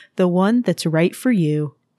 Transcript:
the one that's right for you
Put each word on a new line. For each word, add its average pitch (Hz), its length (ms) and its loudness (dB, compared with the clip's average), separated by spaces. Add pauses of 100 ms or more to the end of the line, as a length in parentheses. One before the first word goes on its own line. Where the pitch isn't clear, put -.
(160)
the 185 120 2
one 196 340 2
that's 175 240 -4
right 160 280 0
for - 160 -2
you 151 440 0 (240)